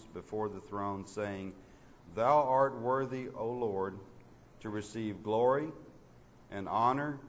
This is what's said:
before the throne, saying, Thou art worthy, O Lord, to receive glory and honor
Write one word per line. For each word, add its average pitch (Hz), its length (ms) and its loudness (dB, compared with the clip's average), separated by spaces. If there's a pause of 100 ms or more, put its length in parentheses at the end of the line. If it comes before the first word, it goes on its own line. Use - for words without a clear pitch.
(160)
before 107 340 -4
the 95 120 -8
throne, 101 440 -4
saying, 98 480 -6 (600)
Thou 139 300 6
art 131 340 4
worthy, 127 580 0
O 110 140 -4
Lord, 98 480 0 (640)
to 110 100 -6
receive 104 500 -4
glory 127 500 4 (760)
and 98 180 -6
honor 131 600 2